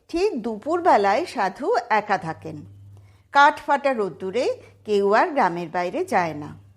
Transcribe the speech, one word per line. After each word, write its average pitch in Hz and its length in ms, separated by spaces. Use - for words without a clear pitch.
ঠিক 339 340
দুপুরবেলায় 240 840
সাধু 254 480
একা 208 280
থাকেন। 160 380
কাঠফাটা 277 600
রোদ্দুরে 214 720
কেউ 202 280
আর 269 160
গ্রামের 180 400
বাইরে 180 360
যায় 180 300
না। 147 220